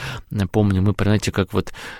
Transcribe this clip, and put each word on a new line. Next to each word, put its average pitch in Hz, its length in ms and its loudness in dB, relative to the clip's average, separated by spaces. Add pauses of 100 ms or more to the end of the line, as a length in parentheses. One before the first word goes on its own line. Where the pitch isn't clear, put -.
(320)
э, 101 180 0
помню, 98 320 4
мы, 101 160 2
знаете, 101 360 2
как - 180 0
вот - 220 -2 (260)